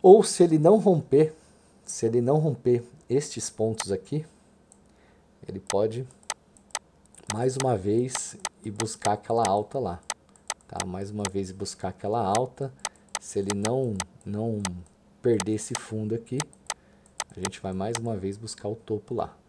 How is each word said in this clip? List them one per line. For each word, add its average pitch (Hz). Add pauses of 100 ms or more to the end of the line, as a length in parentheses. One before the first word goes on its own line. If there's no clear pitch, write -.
Ou 196
se -
ele 156
não 175
romper, 156 (500)
se -
ele 117
não 127
romper 123 (260)
estes -
pontos 110
aqui, 139 (1200)
ele 98
pode 110 (1300)
mais 127
uma 131
vez 110 (280)
ir 110
buscar 104
aquela 113
alta 101
lá, 87 (680)
tá? 95
Mais 95
uma 104
vez 95
ir 92
buscar 98
aquela 107
alta. 131 (480)
Se -
ele 98
não, 113 (300)
não 104 (580)
perder 110
esse 107
fundo 110
aqui, 120 (1000)
a 92
gente 92
vai 95
mais 101
uma 113
vez 98
buscar 110
o 110
topo 110
lá - (120)